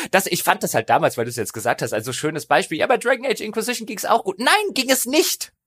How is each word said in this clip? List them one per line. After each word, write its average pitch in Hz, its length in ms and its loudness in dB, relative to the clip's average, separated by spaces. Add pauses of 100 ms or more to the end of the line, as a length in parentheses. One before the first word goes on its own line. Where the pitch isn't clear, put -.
das, 190 160 4
ich 170 160 -2
fand 202 220 0
das 190 100 -2
halt 117 160 0
damals, 135 280 4
weil 117 80 0
du 120 40 -8
es 120 60 -10
jetzt 113 180 -6
gesagt 117 300 -2
hast, 113 100 -4
als 110 140 -2
so 127 40 -6
schönes 151 360 -4
Beispiel. 156 320 2
Ja, - 80 2
bei 240 100 4
Dragon 240 300 0
Age 226 140 -2
Inquisition 226 440 -4
ging's 214 200 -8
auch 226 180 4
gut. 185 160 -6
Nein, 359 340 2
ging 254 160 -2
es 262 160 2
nicht. - 480 0 (140)